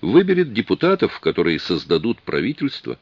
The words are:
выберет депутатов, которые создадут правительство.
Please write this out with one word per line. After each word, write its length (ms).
выберет 540
депутатов, 640
которые 380
создадут 640
правительство. 800